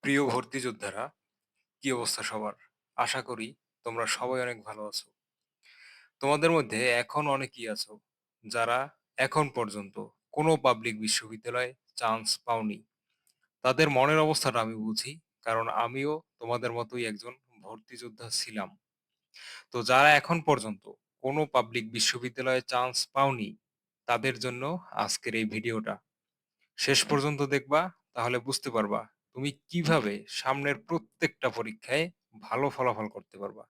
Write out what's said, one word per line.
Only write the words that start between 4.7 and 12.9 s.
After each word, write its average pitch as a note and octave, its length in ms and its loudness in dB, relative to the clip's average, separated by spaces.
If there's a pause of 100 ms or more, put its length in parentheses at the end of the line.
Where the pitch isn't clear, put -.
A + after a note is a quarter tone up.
আছো। - 240 -10 (1080)
তোমাদের D3 320 4
মধ্যে B2 380 2
এখন A#2+ 380 0
অনেকেই C3 420 -4
আছো G#2+ 300 -8 (480)
যারা A#2+ 420 0 (280)
এখন C#3 320 2
পর্যন্ত G#2 580 -6 (240)
কোনো D#3 260 4
পাবলিক A2+ 440 2
বিশ্ববিদ্যালয়ে A#2 720 -4 (220)
চান্স A2 500 0
পাওনি। A2+ 380 -2 (760)